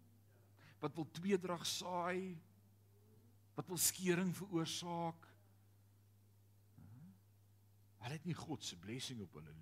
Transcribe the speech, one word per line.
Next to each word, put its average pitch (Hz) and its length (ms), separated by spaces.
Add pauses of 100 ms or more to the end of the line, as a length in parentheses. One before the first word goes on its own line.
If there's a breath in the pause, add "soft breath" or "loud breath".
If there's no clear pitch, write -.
(800 loud breath)
Wat 147 140
wil 156 180
tweedrag 175 540
saai? 180 720 (1160)
Wat - 160
wil 165 80
skeuring 180 560
veroorsaak? 170 880 (2750)
Hulle 143 140
het - 100
nie 165 80
God - 280
se - 140
blessing 110 460
op 82 140
hulle 78 240